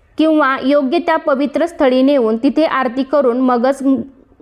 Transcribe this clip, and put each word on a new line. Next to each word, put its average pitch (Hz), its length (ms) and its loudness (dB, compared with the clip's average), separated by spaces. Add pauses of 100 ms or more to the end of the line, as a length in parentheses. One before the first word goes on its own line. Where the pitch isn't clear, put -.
(180)
किंवा 302 460 2
योग्य 277 340 0
त्या 339 200 0
पवित्र 294 480 -2
स्थळी 269 360 0
नेऊन 262 360 2
तिथे 277 260 0
आरती 262 400 -2
करून 269 340 0
मगच 254 460 0 (580)